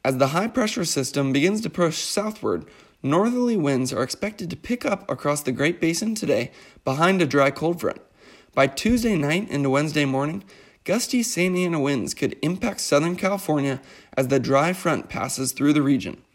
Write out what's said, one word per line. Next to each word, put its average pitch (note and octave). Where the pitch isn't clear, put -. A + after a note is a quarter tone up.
As C3
the C3+
high-pressure G#3+
system C3+
begins F3+
to G#3+
push D#3+
southward, G3+
northerly A#3
winds C3+
are B2
expected G3+
to E3+
pick -
up -
across D3
the C3+
Great C#3+
Basin E3+
today C#3+
behind E3+
a E3
dry C#3
cold D#3+
front. -
By C#3
Tuesday A3
night D#3+
into C#3
Wednesday D3
morning, C#3
gusty A#3+
Santa F3+
Ana E3+
winds C3+
could -
impact F#3+
Southern F3+
California D#3
as C3
the C#3
dry C3+
front E3+
passes -
through C#3+
the D3
region. C3+